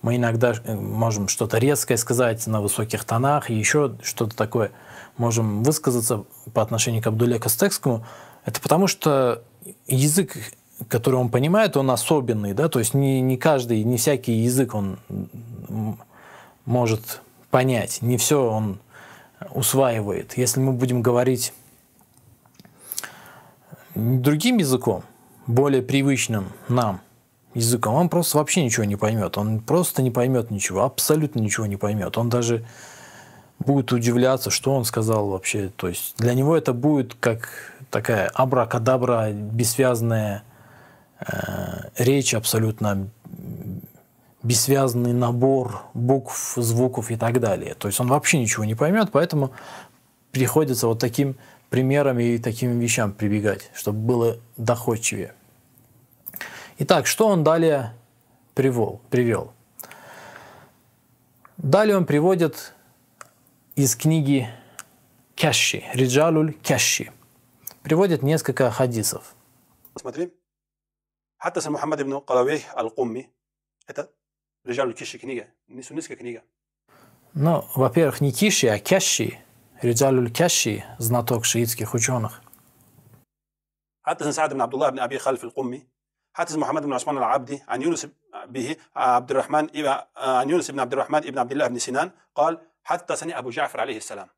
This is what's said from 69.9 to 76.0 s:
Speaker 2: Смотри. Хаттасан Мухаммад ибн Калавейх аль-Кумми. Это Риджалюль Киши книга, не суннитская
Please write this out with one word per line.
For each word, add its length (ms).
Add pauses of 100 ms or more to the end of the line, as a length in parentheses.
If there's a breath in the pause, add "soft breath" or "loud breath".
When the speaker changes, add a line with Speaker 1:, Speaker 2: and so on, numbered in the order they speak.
Speaker 2:
Смотри. 380 (1040)
Хаттасан 360
Мухаммад 280
ибн 200
Калавейх 420 (120)
аль-Кумми. 540 (580)
Это 220 (560)
Риджалюль 280
Киши 240
книга, 300 (200)
не 140
суннитская 360